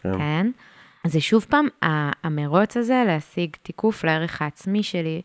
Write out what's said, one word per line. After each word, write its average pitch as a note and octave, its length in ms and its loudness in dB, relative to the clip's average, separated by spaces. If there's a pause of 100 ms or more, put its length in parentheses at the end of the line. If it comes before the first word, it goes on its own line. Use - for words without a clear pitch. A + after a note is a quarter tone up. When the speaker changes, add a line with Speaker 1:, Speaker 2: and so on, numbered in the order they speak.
Speaker 1:
כן. F#2+ 160 -2
Speaker 2:
כן? D#3 280 0 (580)
אז E3 80 0
זה D#3 80 4
שוב A3 280 2
פעם, D4 200 4 (140)
ה-, D3+ 440 -2
המרוץ D#3 500 0
הזה B3 300 2
להשיג D#3+ 560 -2
תיקוף - 420 -2
לערך D#3+ 380 0
העצמי F#3+ 400 -2
שלי, E3 420 -4